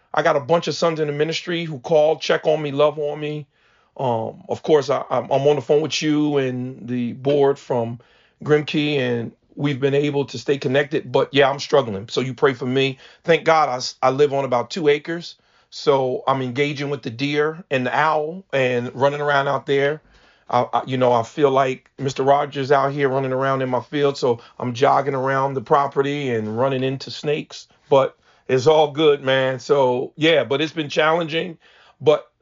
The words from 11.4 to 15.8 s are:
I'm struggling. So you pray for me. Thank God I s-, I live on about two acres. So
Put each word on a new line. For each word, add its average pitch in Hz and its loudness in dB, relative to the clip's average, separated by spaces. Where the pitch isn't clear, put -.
I'm 139 -4
struggling. 113 0
So - -4
you 131 -6
pray 139 2
for 127 -8
me. 135 0
Thank 165 2
God 156 4
I 127 -2
s-, - -10
I 131 4
live 135 2
on 139 -2
about 123 -2
two 165 -2
acres. 156 -2
So 135 0